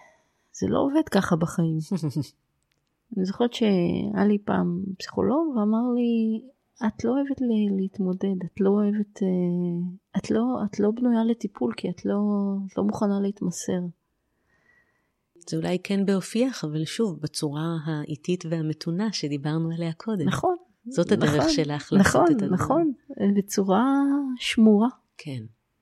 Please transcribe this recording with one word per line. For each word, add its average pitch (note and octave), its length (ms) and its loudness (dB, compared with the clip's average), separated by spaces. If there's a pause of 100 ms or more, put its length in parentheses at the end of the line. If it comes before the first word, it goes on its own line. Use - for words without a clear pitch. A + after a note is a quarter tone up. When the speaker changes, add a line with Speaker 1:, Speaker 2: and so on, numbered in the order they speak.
(520)
Speaker 1:
זה - 180 -4
לא - 100 0
עובד C#4+ 320 0
ככה F#3+ 240 2
בחיים. E3 420 0 (720)
Speaker 2:
<laughs> - 680 -20
Speaker 1:
אני F#3 80 0
זוכרת A#3+ 280 0
שהיה G3 720 2
לי G#3 100 4
פעם F#3 460 -2 (140)
פסיכולוג C4 580 0
ואמר A3+ 400 0
לי, A3+ 460 0 (460)
את - 160 -4
לא A3+ 80 2
אוהבת C#4 300 -2
ל-, G#3+ 360 2
להתמודד, F#3+ 680 -2
את - 140 -10
לא F#3+ 100 4
אוהבת, G#3 540 0
אה, F3+ 920 -2
את - 140 -2
לא, A#3 340 0
את - 140 -6
לא G#3 120 2
בנויה A#3 320 0
לטיפול, A3+ 540 -2
כי - 120 -4
את - 160 -8
לא, G3+ 140 0 (480)
את - 100 -10
לא F#3 60 0
מוכנה G3+ 360 0
להתמסר. F#3+ 600 -4 (1700)
Speaker 2:
זה D#3+ 80 -4
אולי E3+ 260 -2
כן G3 220 0
בהופיעך, A3 580 0
אבל D#3 220 -4
שוב, E3+ 360 -4
בצורה D3+ 640 -4
האיטית D#3 640 -4
והמתונה E3+ 640 -4
שדיברנו D3+ 580 -4
עליה E3 220 -4
קודם. G#3 320 -4
Speaker 1:
נכון. F4+ 300 0 (300)
Speaker 2:
זאת F3+ 260 -2
הדרך D3+ 240 2
Speaker 1:
נכון, D3 140 2
Speaker 2:
שלך D3 440 -2
לעשות G3+ 280 6
Speaker 1:
נכון, E4+ 140 4
Speaker 2:
את A3 60 0
הדבר. F#3+ 140 0
Speaker 1:
נכון, D4 380 0 (420)
בצורה G3+ 680 2 (340)
שמורה. A3 500 6 (300)
Speaker 2:
כן. C3 260 -8 (380)